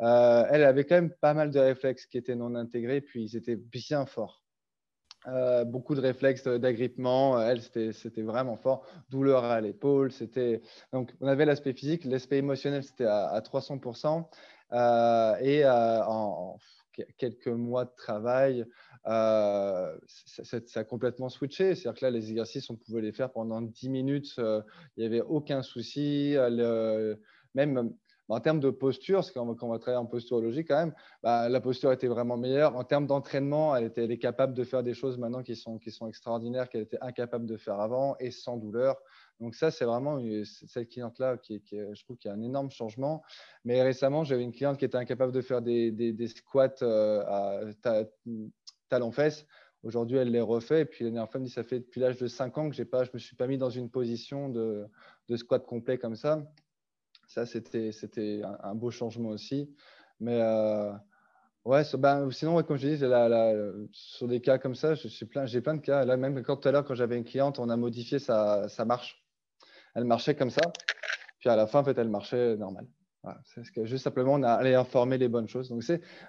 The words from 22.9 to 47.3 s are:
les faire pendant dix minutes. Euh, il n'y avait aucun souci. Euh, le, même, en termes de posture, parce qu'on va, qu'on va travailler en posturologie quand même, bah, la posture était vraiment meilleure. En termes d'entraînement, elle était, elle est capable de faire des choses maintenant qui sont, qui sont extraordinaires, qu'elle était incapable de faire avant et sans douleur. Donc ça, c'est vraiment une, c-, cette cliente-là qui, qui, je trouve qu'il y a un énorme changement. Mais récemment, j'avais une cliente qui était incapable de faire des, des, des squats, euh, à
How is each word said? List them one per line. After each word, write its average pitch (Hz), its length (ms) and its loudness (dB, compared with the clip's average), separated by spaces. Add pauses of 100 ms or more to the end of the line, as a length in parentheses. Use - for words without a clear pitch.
les 107 100 -4
faire 127 180 -4
pendant 113 320 -6
dix 117 280 -8
minutes. 139 500 -2
Euh, 110 200 0 (360)
il 110 60 -4
n'y 113 40 0
avait 113 160 0
aucun 147 400 -2
souci. 143 760 -2
Euh, 127 140 4
le, 113 680 0 (340)
même, 131 380 0 (360)
en 117 120 -2
termes 156 200 2
de 135 100 4
posture, 135 480 0
parce 175 120 -2
qu'on 123 140 -8
va, 117 100 -4
qu'on 120 140 -8
va 113 100 -4
travailler 123 240 -2
en 117 40 -6
posturologie 117 580 -2
quand 143 120 2
même, 160 180 0 (280)
bah, 120 280 2
la 127 100 2
posture 127 320 2
était 127 140 0
vraiment 120 320 0
meilleure. 131 380 2
En 123 80 -6
termes 143 220 0
d'entraînement, 139 680 0
elle 120 80 2
était, 117 200 -2
elle 113 80 -2
est 117 60 -4
capable 127 360 0
de 127 100 -2
faire 127 180 -2
des 120 120 -4
choses 127 240 -6
maintenant 123 240 -6
qui 123 120 -10
sont, 113 240 -12
qui 110 120 -14
sont 113 180 -12
extraordinaires, 120 600 -6
qu'elle 117 120 -6
était 107 200 -8
incapable 123 420 -6
de 110 140 -8
faire 101 220 -6
avant 127 400 -2
et 127 100 -6
sans 120 260 -10
douleur. 120 400 -2 (420)
Donc 113 160 -10
ça, 160 160 0
c'est 156 140 -4
vraiment 131 340 -2
une, 107 280 -4
c-, - 200 -20
cette 117 220 -10
cliente-là 123 480 -6
qui, 107 240 -12
qui, - 160 -14
je 104 280 -12
trouve 120 120 -16
qu'il 107 140 -10
y - 20 -10
a 101 40 -10
un 107 40 -6
énorme 131 300 -6
changement. 131 520 -6 (440)
Mais 123 160 4
récemment, 135 420 2
j'avais 127 200 0
une 120 80 -6
cliente 139 260 -2
qui 139 80 0
était 123 100 -4
incapable 127 360 -2
de 127 100 0
faire 123 180 -2
des, 117 300 2
des, 113 240 -2
des 113 140 -6
squats, 135 420 2 (100)
euh, 107 460 2
à 101 340 -2 (220)